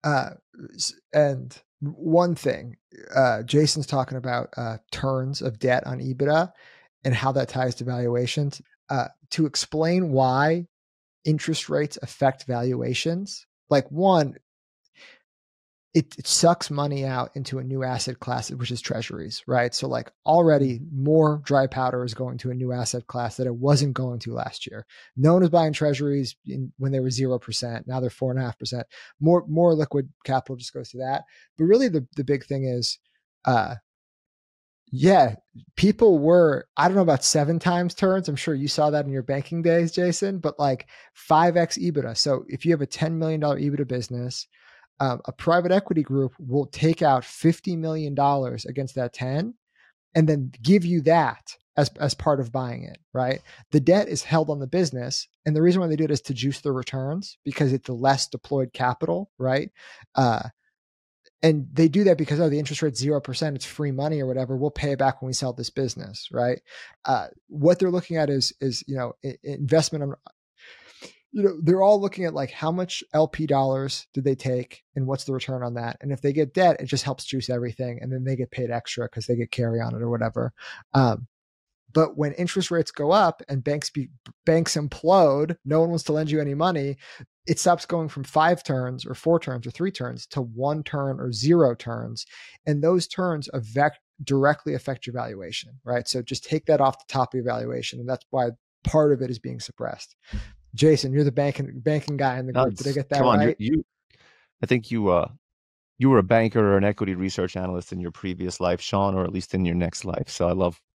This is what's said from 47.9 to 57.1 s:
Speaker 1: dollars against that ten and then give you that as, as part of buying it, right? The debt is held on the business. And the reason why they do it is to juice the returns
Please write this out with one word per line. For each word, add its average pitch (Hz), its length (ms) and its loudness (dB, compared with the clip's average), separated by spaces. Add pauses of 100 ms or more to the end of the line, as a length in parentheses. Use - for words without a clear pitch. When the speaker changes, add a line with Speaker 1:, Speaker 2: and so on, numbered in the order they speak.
Speaker 1:
dollars 139 500 0
against 131 300 -8
that 123 180 -4
ten 147 400 -4 (640)
and 160 120 6
then 139 240 0 (120)
give 175 220 6
you 170 160 2
that 151 540 2 (200)
as, 143 240 2
as 143 160 -2
part 143 240 0
of 120 120 -6
buying 123 320 -6
it, - 140 -16 (160)
right? 127 280 -2 (300)
The 151 80 4
debt 185 280 4
is - 160 -6
held 156 260 2
on 147 100 -4
the 135 60 -6
business. 131 600 -2 (180)
And 151 100 0
the 156 60 2
reason 180 200 4
why 170 60 0
they 156 100 -2
do 156 80 0
it 147 60 -2
is 139 100 0
to - 120 -8
juice 131 280 -4
the 143 100 -4
returns 135 720 -6